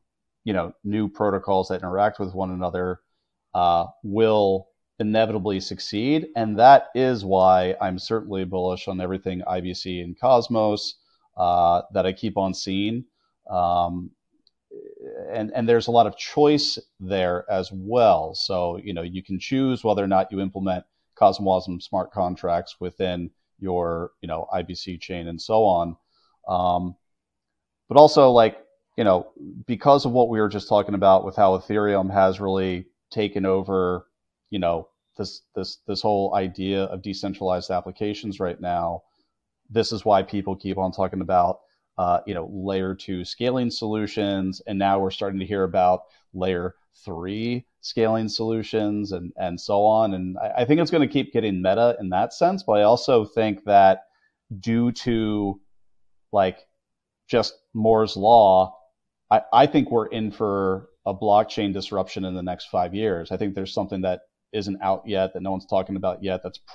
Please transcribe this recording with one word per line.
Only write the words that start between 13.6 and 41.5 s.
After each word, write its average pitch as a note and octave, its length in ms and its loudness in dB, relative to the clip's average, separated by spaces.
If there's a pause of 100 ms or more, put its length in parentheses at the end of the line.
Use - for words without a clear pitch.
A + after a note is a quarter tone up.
and, G#2+ 240 -6
and A#2 140 -2
there's A#2 180 4
a B2 40 -4
lot A#2 160 6
of G#2 100 -6
choice D3 640 2 (220)
there F2+ 500 -2
as F#2+ 220 -2
well. F#2+ 600 2
So, F2+ 480 -4
you G2+ 120 -8
know, E2+ 80 -6
you F2+ 200 -10
can F#2+ 160 -8
choose C3 460 -2
whether G#2 180 2
or G2 60 0
not F#2+ 240 2
you F#2+ 80 -4
implement F#2+ 440 -4 (300)
Cosmos G2 520 2 (140)
smart - 320 -6
contracts F2+ 680 -4
within F2+ 500 -6 (280)
your, F2 600 -4
you F2 80 -12
know, E2 240 -6
I F#2 100 -2
B F2 120 -10
C F2 240 -12
chain E2+ 300 -10
and E2+ 120 -10
so A2 240 2
on. E2+ 320 0 (500)
Um, F2+ 500 -2 (920)
but A#2+ 80 4
also, D3 340 10
like, A2+ 280 6 (380)
you A#2 80 0
know, F#2 260 2 (360)
because C#3 400 2
of A#2+ 60 -2
what A#2+ 160 4
we A2 120 0
were G#2+ 80 2
just G2 200 -8
talking G2+ 260 2
about F#2+ 300 6
with F#2+ 120 -8
how F#2+ 200 4
Ethereum G2+ 540 0
has F#2+ 300 2
really F#2+ 460 -2 (240)
taken G2+ 360 -4
over, F#2+ 600 0 (440)
you G#2 80 -6
know, E2+ 300 -2 (280)
this, - 260 -10 (120)
this, - 320 -10
this G2 160 -6
whole G2+ 320 0
idea F#2+ 500 -2
of F#2+ 180 -10
decentralized F#2+ 680 -6
applications G2 720 -6
right F2+ 200 -6
now, F2 420 -4 (680)
this A2 220 -2
is G#2 120 -8
why G2 180 4
people G2 340 -6
keep F#2+ 200 -6
on F#2 160 -2
talking F#2+ 280 -4
about, F2+ 400 0 (380)